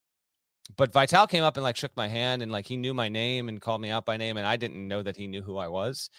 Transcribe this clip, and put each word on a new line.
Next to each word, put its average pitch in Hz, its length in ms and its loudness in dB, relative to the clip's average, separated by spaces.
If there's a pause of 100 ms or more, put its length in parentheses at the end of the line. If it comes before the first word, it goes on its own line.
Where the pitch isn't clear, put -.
(760)
but 127 160 2
Vitale 170 340 8
came 170 160 2
up 156 140 4
and, 135 80 -2
like, 123 120 0
shook - 200 -6
my 113 100 -2
hand, 123 360 0
and, 110 100 -4
like, 101 140 -4
he 127 100 -6
knew 127 180 -2
my 117 140 0
name 117 400 -2
and 107 120 -8
called 113 200 -2
me 107 100 -6
out 113 140 -2
by 110 120 0
name, 110 200 -4
and 101 100 -2
I 117 100 4
didn't 98 300 -6
know 101 160 -2
that 98 140 -6
he 101 100 -10
knew 98 160 -8
who 95 140 -8
I 90 120 -4
was. 101 400 -4 (100)